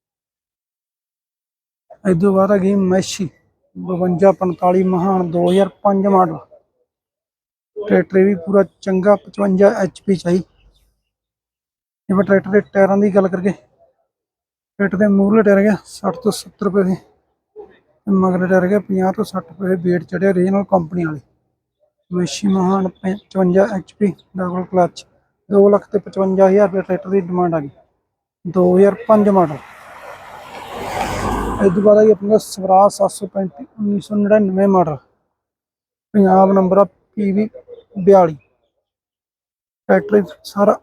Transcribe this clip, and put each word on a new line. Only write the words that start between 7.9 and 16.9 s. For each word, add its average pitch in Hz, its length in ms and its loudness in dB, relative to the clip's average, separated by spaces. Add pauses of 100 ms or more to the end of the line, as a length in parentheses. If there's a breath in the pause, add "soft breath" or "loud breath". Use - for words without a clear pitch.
ਵੀ 196 180 2
ਪੂਰਾ 196 280 0 (180)
ਚੰਗਾ, 190 340 0
ਪਚਵੰਜਾ 196 540 0 (100)
ਐਚ 180 260 -6
ਪੀ 196 100 0
ਚ 165 120 -8
ਆ 175 40 0
ਜੀ। 180 60 2
ਜੇ - 1800 -16
ਆਪਾਂ 196 100 2
ਟਰੈਕਟਰ 190 280 0
ਦੇ 208 120 2
ਟਾਇਰਾਂ 196 340 0
ਦੀ 202 180 0
ਗੱਲ 190 120 2
ਕਰੀਏ, 185 240 -4
ਟਰੈਕਟਰ - 1500 -10
ਦੇ 208 100 2
ਮੂਹਰਲੇ 196 360 2
ਟਾਇਰ 202 140 4
ਹੈਗੇ 202 180 2 (100)
ਸੱਠ - 380 -8
ਤੋਂ 208 80 -2
ਸੱਤਰ - 380 -8
ਪੈਸੇ 190 260 0